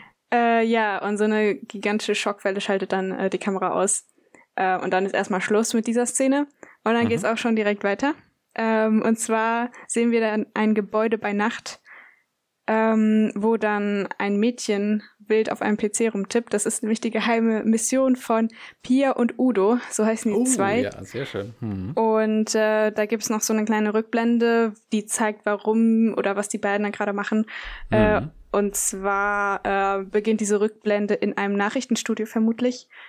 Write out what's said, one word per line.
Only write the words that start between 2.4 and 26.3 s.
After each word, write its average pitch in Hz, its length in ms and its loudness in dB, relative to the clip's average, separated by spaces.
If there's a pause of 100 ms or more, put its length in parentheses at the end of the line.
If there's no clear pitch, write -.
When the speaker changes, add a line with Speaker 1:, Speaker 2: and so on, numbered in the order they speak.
Speaker 1:
schaltet 196 300 -2
dann, 190 220 -2
äh, 190 180 -2
die 185 80 -4
Kamera 185 320 -2
aus. - 340 0 (520)
Äh, 185 240 0
und 185 100 -4
dann 185 160 2
ist 190 80 -6
erstmal 196 260 0
Schluss 214 340 0
mit 220 120 2
dieser 233 200 0
Szene. 269 420 0 (340)
Und 226 120 2
dann 233 100 2
Speaker 2:
Mhm. 226 60 2
Speaker 1:
geht's 220 140 -2
auch 226 140 0
schon 233 160 0
direkt 208 300 0
weiter. 202 320 0 (400)
Ähm, 220 440 2
und 226 160 2
zwar 226 540 -2 (160)
sehen 233 240 0
wir 233 100 2
dann 214 340 0
ein 214 200 2
Gebäude 214 440 0
bei 208 160 -2
Nacht, - 460 -4 (840)
ähm, 220 680 2
wo 220 220 0
dann 208 500 -2 (100)
ein 202 220 0
Mädchen 214 640 0 (140)
wild 214 340 0
auf - 100 -6
einem 208 140 0
P 208 160 -2
C 226 160 0
rumtippt. 214 440 -4
Das 208 140 -2
ist - 160 -4
nämlich 220 180 -2
die 233 100 -4
geheime 226 520 0
Mission 254 540 2
von 226 320 0 (340)
Pia 269 300 2
und 240 260 -2
Udo, 233 400 2 (120)
so 214 140 0
heißen 220 280 0
die 202 40 0
Speaker 2:
Oh, 240 80 2
Speaker 1:
zwei. 220 360 0
Speaker 2:
ja, - 240 -6
sehr 131 220 -8
schön. 104 340 -8
Mhm. 101 320 -6
Speaker 1:
Und, 220 640 0
äh, 214 340 2
da 214 160 -2
gibt's 214 240 -4
noch 220 120 -2
so 226 100 0
eine 214 140 0
kleine 214 280 0
Rückblende, 233 760 2 (200)
die 214 140 0
zeigt, 214 400 -2
warum 226 720 2
oder 196 180 0